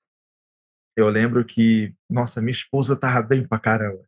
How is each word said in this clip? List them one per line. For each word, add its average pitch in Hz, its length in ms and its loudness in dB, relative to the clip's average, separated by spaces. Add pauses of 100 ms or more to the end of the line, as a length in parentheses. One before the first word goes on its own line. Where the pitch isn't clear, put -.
(960)
eu 107 140 2
lembro 117 340 0
que, 110 500 0 (160)
nossa, 120 320 -4
minha 117 100 -2
esposa 135 440 -2
tava 127 260 0
bem 127 260 0
pra 110 120 -2
caramba. 107 480 -2